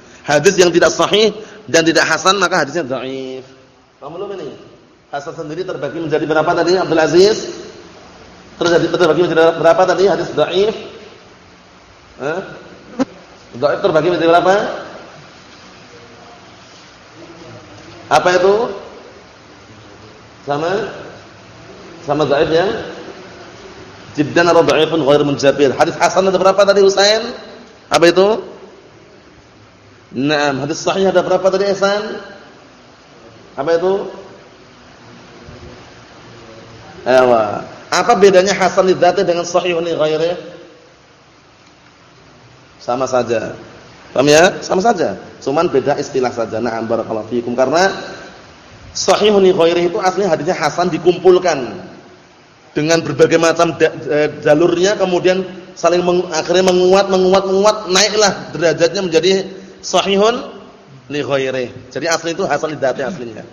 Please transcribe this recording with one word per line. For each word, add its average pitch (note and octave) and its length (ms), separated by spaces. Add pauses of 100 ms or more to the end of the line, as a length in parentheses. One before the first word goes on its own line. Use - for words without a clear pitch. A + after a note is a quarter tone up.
(240)
Hadis D3+ 320
yang F3 160
tidak E3 160
sahih G3 480 (320)
dan D#3+ 160
tidak D3+ 240
hasan, E3+ 320
maka F3 240
hadisnya C#3 240
dhaif. C3 560 (560)
Paham D3 160
belum G3+ 240
ini? C#3 160 (560)
Hasan C#3+ 240
sendiri D#3+ 320
terbagi D3 320
menjadi D#3 240
berapa D#3 240
tadi, F3 320
Abdul D#3+ 240
Aziz? F#3 400 (1120)
Terjadi, E3 320
terbagi D#3 400
menjadi D#3+ 320
berapa E3 240
tadi F3+ 240
hadis E3 240
dhaif? E3 400 (1500)
Hah? E3 160 (1120)
Dhaif D3+ 320
terbagi D#3+ 240
menjadi E3 240
berapa? F3 220 (3500)
Apa D#3 320
itu? F#3+ 180 (1900)
Sama? D3+ 280 (1300)
Sama D3 240
dhaif C#3+ 240
ya? E3+ 140 (1500)
Jiddan D3+ 400
atau E3+ 80
dhaifun D#3 480
ghair D3 160
munjabir. C#3 480
Hadis D#3 240
hasan F#3 320
ada F#3 80
berapa F#3+ 320
tadi, G3 160
Husain? G#3 480 (560)
Apa D#3 240
itu? F#3+ 320 (1700)
Naam, C#3+ 480
hadis D3 220
sahih F#3 260
ada F3 140
berapa F#3 240
tadi, F#3+ 240
Ihsan? G#3 500 (1300)
Apa C#3+ 160
itu? F#3+ 340 (3000)
Ewa. A#2+ 560 (260)
Apa F3+ 240
bedanya F#3+ 380
hasan F#3 400
li - 20
dzati F3 300
dengan E3+ 240
sahihun F3 340
li E3 140
ghairi? D#3 420 (2500)
Sama B2+ 300
saja. A#2 480 (580)
Paham C3+ 160
ya? E3 320
Sama E3+ 160
saja. F3 400 (240)
Cuman D#3 240
beda C#3 320
istilah C3 320
saja. A2 320
Naam, A2+ 240
barakallahu A2 400
fiikum. A#2+ 320
Karena D#3 320 (1040)
sahihun G3 480
li F#3 80
ghairi E3+ 400
itu - 80
aslinya F#3 320
hadisnya D#3 240
hasan D#3+ 400
dikumpulkan F3 640 (1120)
dengan D#3+ 320
berbagai D#3+ 360
macam E3 360
da-, D#3+ 200 (160)
eh, D3 200 (120)
jalurnya, E3+ 520
kemudian F#3 480 (320)
saling F3 320
meng-, F3 240
akhirnya F3 400
menguat, F3+ 400
menguat, F#3 400
menguat, G3+ 260 (140)
naiklah G3+ 420 (220)
derajatnya E3 480
menjadi E3 300 (520)
sahihun G3 500 (800)
li D3 80
ghairi. C3 480 (240)
Jadi C#3 160
asli E3 240
itu E3 160
hasan D3+ 260
li C#3 60
dzati B2+ 240
aslinya. A#2 480